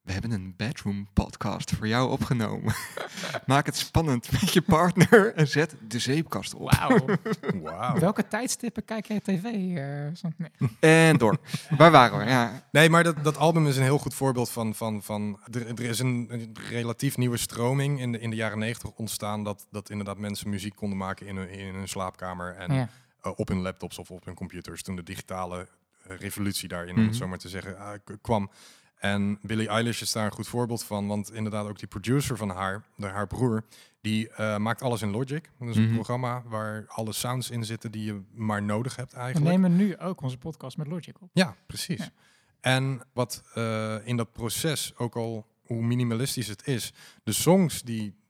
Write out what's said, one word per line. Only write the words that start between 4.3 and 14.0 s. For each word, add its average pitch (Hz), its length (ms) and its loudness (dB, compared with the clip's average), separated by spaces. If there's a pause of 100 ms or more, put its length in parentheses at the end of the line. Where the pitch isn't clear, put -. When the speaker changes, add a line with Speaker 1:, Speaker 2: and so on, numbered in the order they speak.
Speaker 1:
met - 220 2
je 170 80 6
partner 180 720 8
en 151 140 4
zet 147 280 0 (120)
de 113 120 -4
zeepkast 131 540 0
op. - 180 -2
Speaker 2:
Wauw. 160 340 6 (300)
Speaker 3:
<laughs> - 280 -4
Wauw. 110 360 -2
Speaker 2:
Welke 202 280 2
tijdstippen 226 580 -6
kijk 220 200 -8
jij 208 140 -4
T - 60 -10
V, 185 180 0
eh, 170 680 -4
Sam? 170 240 -6
Nee. 165 120 -10 (300)
Speaker 1:
En 160 380 10
door. 113 200 6 (400)
Waar 160 140 12
waren 117 280 10
we? 104 60 0
Ja. 120 460 0
Speaker 3:
Nee, 156 180 8
maar 165 140 8
dat, 156 200 2
dat 147 140 2
album 156 300 4
is 131 100 2
een 135 60 4
heel 139 140 4
goed 139 160 -4